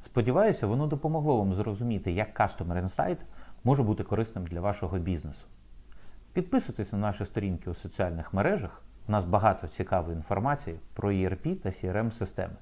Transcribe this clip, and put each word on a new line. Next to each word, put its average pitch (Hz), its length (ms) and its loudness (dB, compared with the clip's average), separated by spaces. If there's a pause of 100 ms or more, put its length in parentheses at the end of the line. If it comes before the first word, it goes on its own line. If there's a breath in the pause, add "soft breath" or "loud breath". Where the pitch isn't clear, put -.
Сподіваюся, 127 640 4
воно 131 200 2
допомогло 151 520 2
вам 98 160 4
зрозуміти, 104 580 0
як 104 280 -2
Customer 90 440 2
Insight - 340 0 (460 loud breath)
може 139 180 6
бути 101 220 2
корисним 104 420 -2
для 85 140 -6
вашого 95 380 -2
бізнесу. 82 480 -4 (880 soft breath)
Підписуйтесь 175 600 0
на 101 60 0
наші 104 260 0
сторінки 95 460 -2
у 85 40 -4
соціальних 87 600 -4
мережах, 143 480 2 (260)
у 104 40 2
нас 101 120 4
багато 95 440 4
цікавої 85 480 -2
інформації 101 600 -2 (180)
про 101 180 0
І 92 120 4
Р 92 120 0
П 170 180 -2
та 139 140 -4
С - 160 -6
Р 92 120 0
М 113 160 2
системи. - 500 -4